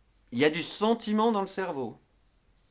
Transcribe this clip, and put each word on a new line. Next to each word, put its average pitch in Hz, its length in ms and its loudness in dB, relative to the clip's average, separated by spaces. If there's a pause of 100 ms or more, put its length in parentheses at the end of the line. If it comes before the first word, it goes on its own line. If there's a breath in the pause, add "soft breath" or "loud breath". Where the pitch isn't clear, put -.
(320)
Il 120 60 -4
y 143 60 4
a 156 60 6
du 160 120 -2
sentiment 220 680 0
dans 196 100 0
le 190 40 -4
cerveau. 143 520 -6 (720)